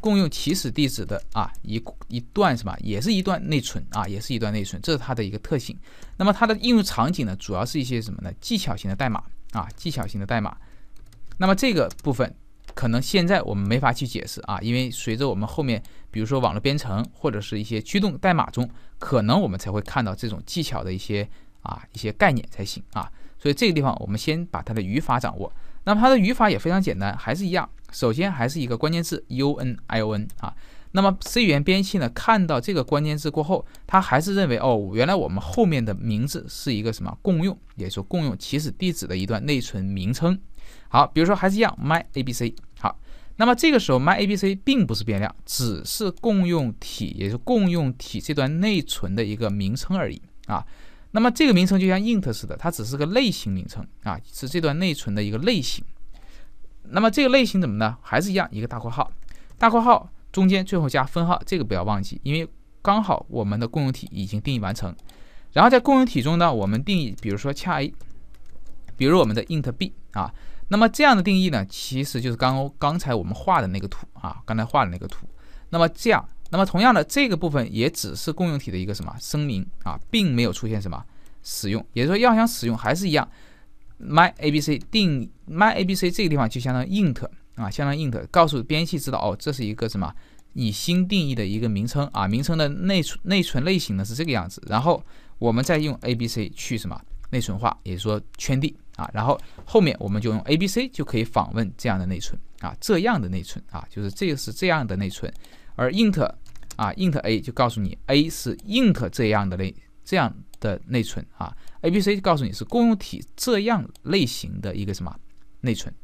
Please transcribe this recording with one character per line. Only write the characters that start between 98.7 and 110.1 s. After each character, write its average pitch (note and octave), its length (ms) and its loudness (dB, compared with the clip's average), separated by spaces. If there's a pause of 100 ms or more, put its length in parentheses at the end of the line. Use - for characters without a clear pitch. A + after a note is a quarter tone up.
啊。 - 180 -8
然 G#2+ 100 -2
后 C3+ 160 2 (240)
后 - 160 6
面 F3+ 200 4
我 G2+ 100 -4
们 G#2 100 0
就 A2+ 120 0
用 G#2+ 100 0
A D3+ 160 4
B F#3+ 100 2
C A#3 220 0
就 - 160 -4
可 - 100 -4
以 A2+ 80 2
访 - 300 0
问 G#2 240 -2
这 - 100 -4
样 G2 120 0
的 F2+ 80 -2
内 F2+ 120 -4
存 - 160 -2 (260)
啊， - 200 -8
这 G3+ 160 2
样 G3 240 2
的 F2+ 80 -4
内 F#2 140 -4
存 - 260 -10
啊， - 180 -12
就 - 140 -8
是 G2+ 80 -4
这 E3 220 -2
个 C#3+ 40 0
是 A2 160 -8
这 - 140 -4
样 D#3+ 200 4
的 F#2 100 -4
内 G2 120 -2
存。 - 240 -6 (440)
而 B2+ 160 2
int G3+ 280 2 (560)
啊， G2+ 180 -2
int F3+ 260 0
A G#2+ 200 0
就 A#2+ 140 -8
告 B2 160 2
诉 A2+ 100 -6
你 F#2+ 160 -2 (120)
A C#3+ 200 6
是 - 300 -6
int G#3 520 2
这 A2+ 200 0
样 G2+ 180 2
的 F2+ 100 -4
类， F#2+ 180 -4 (280)
这 - 140 0